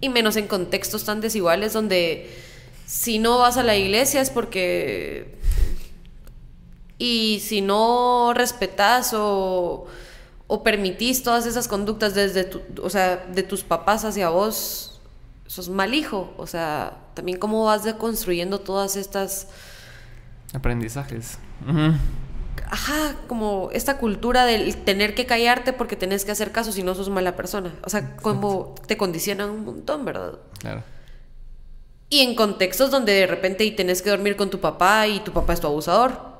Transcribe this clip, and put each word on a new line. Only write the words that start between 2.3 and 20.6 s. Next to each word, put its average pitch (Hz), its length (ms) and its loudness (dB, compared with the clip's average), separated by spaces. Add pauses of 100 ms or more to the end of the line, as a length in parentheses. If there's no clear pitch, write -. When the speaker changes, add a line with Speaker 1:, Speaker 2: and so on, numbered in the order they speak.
Speaker 1:
si - 320 -2
no 233 220 4
vas 247 180 6
a 254 60 2
la 220 120 4
iglesia 214 460 4
es 262 100 2
porque, 160 1040 -2 (1600)
y 220 460 2
si 214 180 0
no 240 760 4
respetás 233 760 2
o, 190 720 0 (600)
o 220 160 -2
permitís 214 600 2
todas 233 220 2
esas 233 220 -2
conductas 208 480 0
desde 190 280 2
tu... - 180 -8 (200)
o - 80 -4
sea, 185 280 2
de 185 260 -4
tus 190 200 -6
papás 196 420 2
hacia 196 240 0
vos, - 720 -2 (480)
sos 175 220 -10
mal 196 240 0
hijo. 226 440 -2
O 165 100 -10
sea, 151 500 -4 (160)
también 180 260 -6
cómo 220 260 2
vas 214 180 4
deconstruyendo 202 760 -2
todas 196 360 -2
estas 196 520 -6 (1080)
Speaker 2:
Aprendizajes. 120 840 -4 (300)